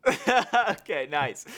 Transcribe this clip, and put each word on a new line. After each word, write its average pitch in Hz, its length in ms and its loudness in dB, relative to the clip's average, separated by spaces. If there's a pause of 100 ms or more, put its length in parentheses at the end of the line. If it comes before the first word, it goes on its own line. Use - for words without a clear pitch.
<laughs> 254 60 4 (720)
Okay, 135 260 -4
nice. 139 360 -2 (120)